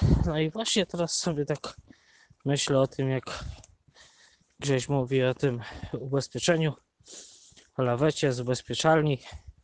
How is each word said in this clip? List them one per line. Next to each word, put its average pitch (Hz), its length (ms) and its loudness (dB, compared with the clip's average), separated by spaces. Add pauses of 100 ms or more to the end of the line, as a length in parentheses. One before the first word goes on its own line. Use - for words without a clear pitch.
(260)
no 156 140 0
i 160 100 2
właśnie 214 360 0
teraz 170 280 -4
sobie 147 320 -2
tak - 300 -6 (680)
myślę 139 340 2
o 135 80 4
tym, 135 220 -2
jak - 360 -4 (1120)
Grześ 135 300 0
mówi 131 340 0
o 127 100 2
tym 120 280 -2 (380)
ubezpieczeniu, 139 760 0 (1040)
o 131 60 0
lawecie 131 500 2
z 120 60 -6
ubezpieczalni, 139 760 2 (460)